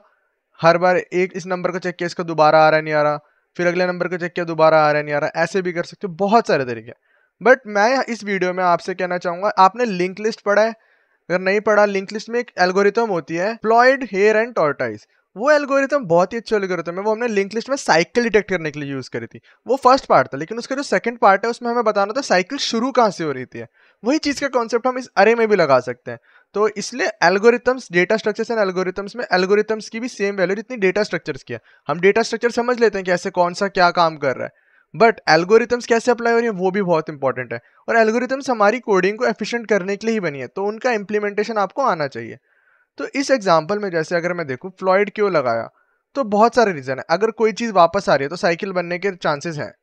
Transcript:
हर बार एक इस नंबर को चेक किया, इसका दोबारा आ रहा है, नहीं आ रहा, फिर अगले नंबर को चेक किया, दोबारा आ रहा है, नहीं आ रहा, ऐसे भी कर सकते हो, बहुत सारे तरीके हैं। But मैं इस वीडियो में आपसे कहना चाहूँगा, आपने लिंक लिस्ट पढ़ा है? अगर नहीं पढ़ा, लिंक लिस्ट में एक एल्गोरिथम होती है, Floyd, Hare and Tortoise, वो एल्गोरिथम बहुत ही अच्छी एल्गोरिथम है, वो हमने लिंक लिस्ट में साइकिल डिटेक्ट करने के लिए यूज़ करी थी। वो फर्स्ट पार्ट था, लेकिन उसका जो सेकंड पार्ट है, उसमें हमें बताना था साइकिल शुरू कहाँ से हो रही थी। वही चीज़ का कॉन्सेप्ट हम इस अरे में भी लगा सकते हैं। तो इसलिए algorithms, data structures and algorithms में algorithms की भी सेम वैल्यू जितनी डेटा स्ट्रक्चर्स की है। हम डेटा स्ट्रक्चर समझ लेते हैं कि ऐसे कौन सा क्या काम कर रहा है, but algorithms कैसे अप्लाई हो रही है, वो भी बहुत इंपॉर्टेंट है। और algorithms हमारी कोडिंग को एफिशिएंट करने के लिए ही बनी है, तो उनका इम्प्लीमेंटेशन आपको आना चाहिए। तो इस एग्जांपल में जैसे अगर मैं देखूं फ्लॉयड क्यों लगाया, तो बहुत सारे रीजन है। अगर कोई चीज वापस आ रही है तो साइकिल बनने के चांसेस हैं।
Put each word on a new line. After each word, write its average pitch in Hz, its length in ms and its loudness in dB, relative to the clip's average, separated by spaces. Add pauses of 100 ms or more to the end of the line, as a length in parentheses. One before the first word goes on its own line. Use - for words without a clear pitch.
(640)
हर 165 160 6
बार 180 180 4
एक 180 400 -2
इस 175 100 -10
नंबर 180 240 -4
को 175 80 -6
चेक 175 180 -6
किया, 175 100 -4
इसका 175 180 -8
दोबारा 156 340 4
आ 156 100 6
रहा 156 80 4
है, 156 60 2
नहीं 156 120 -4
आ 151 80 2
रहा, 147 160 0 (380)
फिर 175 100 -2
अगले 180 200 0
नंबर 175 220 -4
को 175 80 -4
चेक 170 160 -8
किया, 175 120 -4
दोबारा 160 340 4
आ 151 120 6
रहा 147 80 2
है, 151 60 -2
नहीं 147 100 -4
आ 147 40 0
रहा, 147 180 -2
ऐसे 170 260 0
भी 175 100 -6
कर 170 100 -4
सकते - 240 -12
हो, 175 60 -12
बहुत 202 340 2
सारे 151 180 2
तरीके 113 240 -8
हैं। - 120 -20 (420)
But 254 240 4
मैं 214 380 0
इस 220 200 -8
वीडियो 185 280 -2
में 185 120 -2
आपसे 175 300 0
कहना 180 240 -4
चाहूँगा, 180 300 -4
आपने 190 360 4
लिंक 185 360 -4
लिस्ट 220 200 -4
पढ़ा 208 220 2
है? 226 80 2 (600)
अगर 180 100 0
नहीं 190 200 0
पढ़ा, 208 240 4
लिंक 196 280 -2
लिस्ट 208 160 -8
में 240 120 -2
एक 240 180 -10
एल्गोरिथम 202 500 2
होती 165 280 -4
है, 214 300 -2
Floyd, 247 360 4
Hare 208 320 2
and 226 240 0
Tortoise, 135 480 -2 (300)
वो 247 140 0
एल्गोरिथम 277 540 2
बहुत 175 280 2
ही 233 60 -6
अच्छी 220 180 -2
एल्गोरिथम 175 380 -4
है, 190 80 -8
वो 220 100 0
हमने 233 160 -4
लिंक 196 260 -2
लिस्ट 226 160 -6
में 277 60 -2
साइकिल 175 480 0
डिटेक्ट 208 260 0
करने 165 200 -4
के 147 100 -10
लिए 139 120 -8
यूज़ 131 180 -10
करी 117 160 -8
थी। 113 140 -20 (260)
वो 240 100 2
फर्स्ट - 300 4
पार्ट 147 220 4
था, 135 100 -8
लेकिन 165 200 -10
उसका 262 180 -8
जो 285 60 -6
सेकंड 226 360 -2
पार्ट 202 260 4
है, 233 60 -2
उसमें 240 200 -6
हमें 240 140 -2
बताना 202 280 0
था 269 80 -4
साइकिल 190 380 -2
शुरू 240 340 -2
कहाँ 226 180 2
से 170 140 -8
हो 147 80 -4
रही 127 120 -8
थी। 117 200 -14 (400)
वही 285 140 0
चीज़ 285 220 -4
का 277 80 -2
कॉन्सेप्ट 240 380 -2
हम 254 120 -2
इस 247 180 -10
अरे 208 180 6
में 226 140 2
भी 208 80 4
लगा 139 240 4
सकते 123 300 -8
हैं। 117 80 -12 (360)
तो 208 140 0
इसलिए 254 400 -6 (160)
algorithms, 233 680 2
data 175 200 0
structures 214 380 -2
and 226 180 0
algorithms 185 480 -6
में 240 80 -8 (100)
algorithms 208 540 0
की 226 120 -10
भी 247 80 -6
सेम 202 260 -4
वैल्यू 190 220 0
जितनी 240 200 -10
डेटा 196 260 0
स्ट्रक्चर्स 156 400 -6
की 120 120 -12
है। 113 60 -12 (280)
हम 156 120 -4
डेटा 202 220 -2
स्ट्रक्चर 233 280 -4
समझ 240 300 -2
लेते 202 180 2
हैं 190 60 -8
कि 185 80 -2
ऐसे 180 180 -2
कौन 175 240 0
सा 202 140 -4
क्या 180 220 2
काम 165 260 0
कर 139 200 -2
रहा 117 100 -6
है, - 60 -16 (440)
but 170 440 4
algorithms 233 460 2
कैसे 233 240 0
अप्लाई 233 220 0
हो 233 60 2
रही 233 80 0
है, 226 60 -2
वो 185 180 -2
भी 196 120 0
बहुत 165 280 0
इंपॉर्टेंट 127 420 -4
है। 117 80 -8 (280)
और 254 80 0
algorithms 247 540 2
हमारी 214 300 2
कोडिंग 196 380 2
को 247 80 -2
एफिशिएंट 226 420 -4
करने 196 280 0
के 214 100 -10
लिए 226 80 0
ही 220 60 -2
बनी 147 180 -4
है, 123 80 -8
तो 190 180 -6
उनका 220 280 -2
इम्प्लीमेंटेशन 208 640 -2
आपको 196 240 -2
आना 175 240 0
चाहिए। 117 320 -12 (600)
तो 277 160 -8
इस 269 160 -4
एग्जांपल 190 480 0
में 202 120 -6
जैसे 170 260 -4
अगर 170 160 -2
मैं 170 140 -8
देखूं 131 240 -10
फ्लॉयड 190 400 0
क्यों 208 220 0
लगाया, 117 360 0 (480)
तो 277 80 -2
बहुत 214 300 2
सारे 220 180 2
रीजन 131 260 -6
है। - 120 -12
अगर 196 200 2
कोई 220 220 0
चीज 233 180 -6
वापस 190 380 4
आ 175 60 4
रही 139 100 0
है 143 40 -6
तो 170 80 -8
साइकिल 180 360 -2
बनने 175 260 -4
के 196 140 -4
चांसेस 160 460 -4
हैं। 110 140 -8 (100)